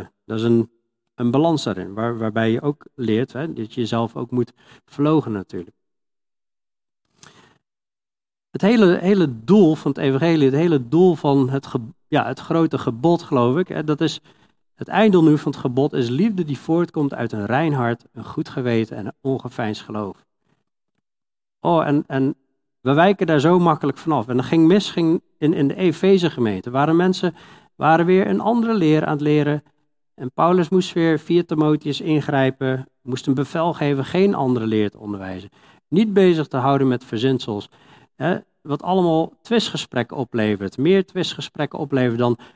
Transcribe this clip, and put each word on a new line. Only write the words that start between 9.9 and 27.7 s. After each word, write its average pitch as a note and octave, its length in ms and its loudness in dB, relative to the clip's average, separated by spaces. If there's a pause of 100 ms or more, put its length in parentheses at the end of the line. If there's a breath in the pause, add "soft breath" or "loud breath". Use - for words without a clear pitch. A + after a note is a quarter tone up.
het - 80 -6
evangelie, D3+ 460 2
het C3+ 140 2
hele D#3 280 0
doel E3+ 280 4
van C#3 340 0
het C3+ 180 -6
ge-, A#2+ 240 -6 (160)
ja, C3 180 0
het B2+ 140 -8
grote D#3+ 380 -2
gebod, C#3 460 0
geloof B2+ 340 0
ik, F#3 100 -2
hè, - 160 -8
dat D3+ 180 -2
is, D#3 200 -4 (540 soft breath)
het - 120 -12
einddoel F#3 360 4
nu D3+ 140 6
van D3 140 -4
het - 100 -10
gebod C3+ 320 -2
is B2+ 160 -2
liefde F3+ 340 -2
die C#3+ 140 -6
voortkomt E3 560 -2
uit A#2+ 180 -6
een G#2+ 140 -6
rein D3 280 0
hart, A#2 400 -2
een A#2 120 -12
goed - 240 -8
geweten A#2 480 -2
en G2+ 80 -10
een B2 160 -12
ongeveinsd A#2+ 600 -6
geloof. G#2+ 440 -10 (1400)
Oh, E3 220 2
en, C#3+ 200 0
en C3+ 280 -2 (460)
we B2+ 120 2
wijken F#3 340 2
daar D#3 120 2
zo F3 200 4
makkelijk D3+ 380 0
vanaf. C#3 300 -2
En B2 100 -2
dat C3 80 0
ging D#3+ 220 4
mis, F#3+ 220 4
ging E3+ 320 0 (160)
in, D#3 160 0
in D3+ 140 0
de - 80 -4
Efeze F#3 540 2
gemeente. G#2+ 420 -4
Waren D3 240 2
mensen, F3+ 400 0 (400 loud breath)